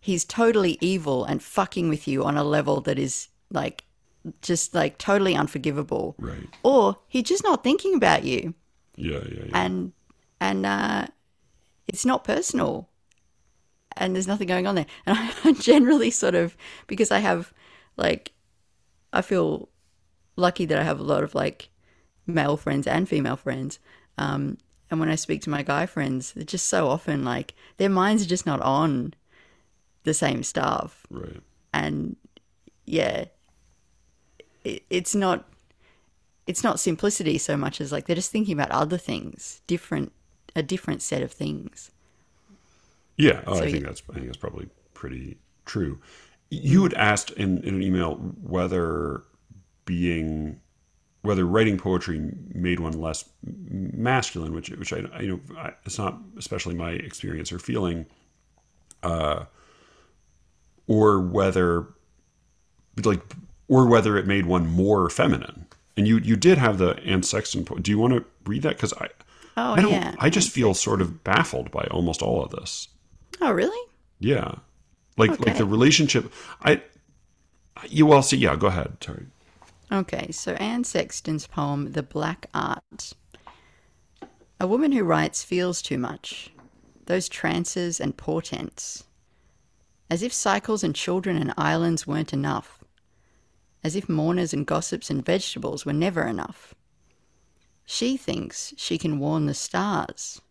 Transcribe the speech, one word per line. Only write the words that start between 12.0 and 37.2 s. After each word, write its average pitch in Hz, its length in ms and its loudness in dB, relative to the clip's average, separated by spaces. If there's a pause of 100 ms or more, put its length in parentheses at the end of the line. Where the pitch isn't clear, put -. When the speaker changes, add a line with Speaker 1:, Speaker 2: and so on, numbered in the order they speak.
Speaker 1:
not 254 180 0
personal. - 640 -2 (1080)
And 185 180 -2
there's 185 120 -2
nothing 202 200 -2
going 185 200 0
on 202 80 0
there. 160 100 0 (200)
And 208 120 4
<laughs> 226 260 -6
I 311 100 8
generally 247 580 6
sort 180 240 0
of, 170 200 0 (320)
because 202 240 0
I 202 80 4
have, 190 340 0 (440)
like, 82 340 -2 (840)
I - 80 2
feel 165 480 -2 (680)
lucky 180 300 0
that 156 140 0
I 147 40 0
have 156 160 -2
a 151 40 -8
lot 147 200 0
of, - 120 -6
like, - 340 -4 (580)
male 156 300 0
friends 143 300 -2
and 175 220 0
female 131 260 0
friends. 131 440 -8 (380)
Um, 143 400 -4 (340)
and 160 80 -2
when 160 100 0
I 160 60 0
speak 156 280 -4
to - 60 -8
my 143 140 -4
guy 147 220 0
friends, 135 480 -6
they're - 100 -12
just - 240 -6
so 170 220 0
often, 147 360 -2
like, 123 300 -6 (220)
their 196 120 2
minds 196 340 4
are 170 60 -6
just 180 160 -2
not - 160 -2
on 139 520 0 (920)
the 156 100 0
same 143 300 -2
stuff. - 680 -4
Speaker 2:
Right. - 320 -14 (320)
Speaker 1:
And, 151 420 -2 (720)
yeah, - 400 -2 (1400)
it, - 260 -8
it's 180 260 -2
not, 190 340 0 (960)
it's - 160 -4
not 220 160 0
simplicity 175 580 0